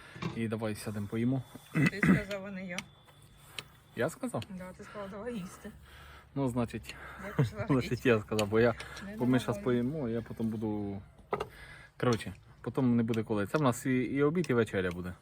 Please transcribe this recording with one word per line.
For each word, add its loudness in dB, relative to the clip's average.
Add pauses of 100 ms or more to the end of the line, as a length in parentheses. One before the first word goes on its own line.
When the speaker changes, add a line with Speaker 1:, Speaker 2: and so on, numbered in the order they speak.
(360)
Speaker 1:
і 0
давай -2
сядемо -6
поїмо. 0 (300)
Speaker 2:
Ти 2
сказав, 4
а -8
не -8
я. -6 (1200)
Speaker 1:
Я 2
сказав? -4
Speaker 2:
Да, -10 (120)
ти -16
сказав, -10
давай -6
їсти. -10 (640)
Speaker 1:
Ну, 0
значить, -4 (320)
Speaker 2:
Я -10
пішла 0
Speaker 1:
<laughs> -6
значить, 2
Speaker 2:
гріти. 0
Speaker 1:
я 6
сказав, 0
бо 4
я, 6 (320)
Speaker 2:
Не -10
Speaker 1:
бо 0
ми 6
щас -2
Speaker 2:
намагаю. -8
Speaker 1:
поїмо, 0
я -2
потім -4
буду, -4 (960)
коротше, 2 (280)
потім 4
не 6
буде 0
коли. 0
Це 0
в 4
нас 2
і, 4
і 2
обід, 4
і 4
вечеря 4
буде. -6